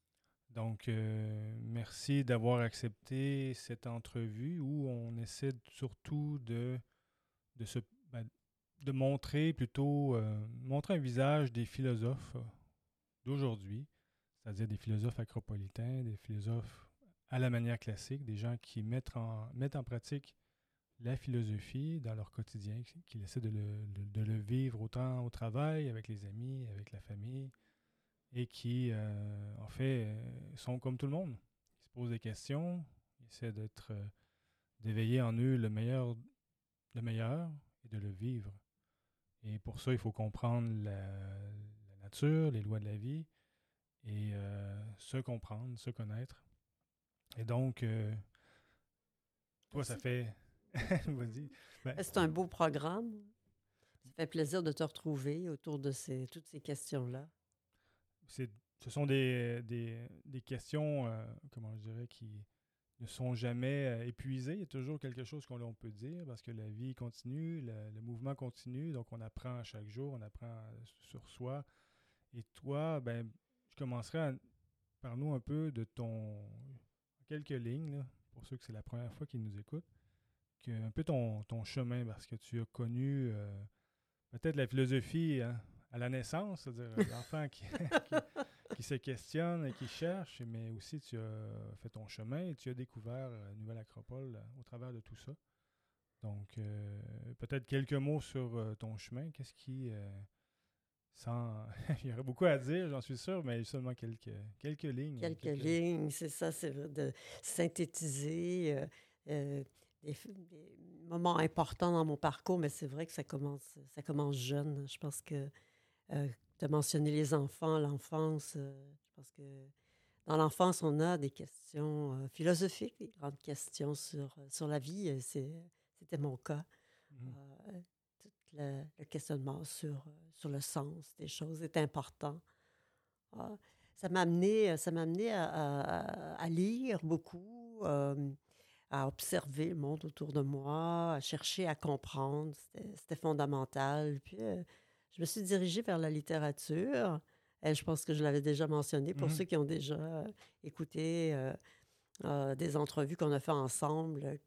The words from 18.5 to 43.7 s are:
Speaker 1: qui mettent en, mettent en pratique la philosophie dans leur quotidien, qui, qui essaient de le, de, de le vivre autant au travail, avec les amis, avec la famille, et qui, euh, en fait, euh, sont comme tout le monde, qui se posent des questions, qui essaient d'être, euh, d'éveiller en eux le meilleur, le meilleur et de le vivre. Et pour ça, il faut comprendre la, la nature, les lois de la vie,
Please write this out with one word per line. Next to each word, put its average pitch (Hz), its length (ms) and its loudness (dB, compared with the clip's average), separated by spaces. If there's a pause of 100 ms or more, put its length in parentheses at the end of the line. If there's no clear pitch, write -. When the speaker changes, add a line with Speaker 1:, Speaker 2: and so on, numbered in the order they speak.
Speaker 1:
qui - 220 -4
mettent 120 340 -2
en, 113 380 -4
mettent 139 220 0
en 135 60 -2
pratique 120 540 -4 (640)
la 120 140 0
philosophie 127 840 0
dans 113 140 -4
leur 107 160 -6
quotidien, 107 520 -4
qui, 170 200 -14
qui - 180 -10
essaient 107 220 -2
de 110 80 0
le, 104 380 -2
de, 101 140 -4
de 101 200 0
le 110 160 4
vivre 120 420 2
autant 127 460 0
au - 20 0
travail, 143 600 0
avec 110 180 -6
les 104 160 -6
amis, 123 440 -4
avec 104 220 -8
la 98 120 -10
famille, 127 480 -6 (840)
et 123 140 0
qui, 123 460 2
euh, 104 640 -2
en 107 100 -8
fait, 131 380 2
euh, 117 500 -6
sont 127 220 -2
comme 127 180 0
tout 143 80 0
le 139 80 2
monde, 156 240 -2 (400)
qui - 80 -20
se - 60 -20
posent 123 180 -4
des 117 100 0
questions, 156 640 -2 (360)
qui 123 60 -20
essaient 113 280 -6
d'être, 107 380 -8
euh, 101 160 -4 (760)
d'éveiller 113 400 4
en 117 140 4
eux 123 240 6
le 113 100 4
meilleur, 120 480 2 (760)
le 117 80 -2
meilleur 117 480 0 (340)
et 117 40 -18
de 107 100 -4
le 101 120 -2
vivre. 101 400 -2 (920)
Et 107 160 -4
pour 127 220 -8
ça, 131 120 2
il 120 60 4
faut 113 140 -2
comprendre 113 720 0
la, 101 200 -2
la 98 960 -10
nature, 151 520 4
les 110 100 0
lois 107 180 0
de 104 60 -4
la 104 100 -4
vie, 139 300 -4 (800)